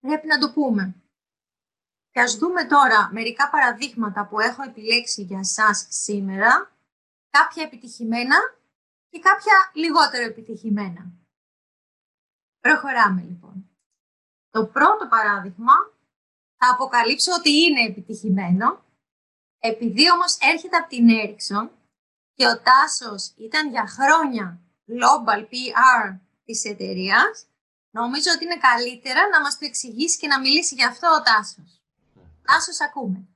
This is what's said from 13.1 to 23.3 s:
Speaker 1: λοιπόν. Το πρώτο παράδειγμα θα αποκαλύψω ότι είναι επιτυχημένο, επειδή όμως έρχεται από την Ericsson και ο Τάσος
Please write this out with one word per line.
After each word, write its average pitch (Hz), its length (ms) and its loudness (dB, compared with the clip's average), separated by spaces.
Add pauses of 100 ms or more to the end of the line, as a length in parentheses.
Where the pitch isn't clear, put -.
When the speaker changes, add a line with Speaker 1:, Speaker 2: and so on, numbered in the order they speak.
Speaker 1:
λοιπόν. - 480 -18 (800)
Το 220 160 -2
πρώτο 359 420 2
παράδειγμα 208 640 0 (840)
θα 247 160 4
αποκαλύψω 254 680 0
ότι 311 120 0
είναι 294 380 2
επιτυχημένο, 196 960 -4 (760)
επειδή 233 520 0
όμως 349 300 0
έρχεται 330 360 -2
από 330 120 -2
την 240 220 2
Ericsson 208 580 -2 (680)
και 254 120 2
ο 233 160 0
Τάσος 254 720 2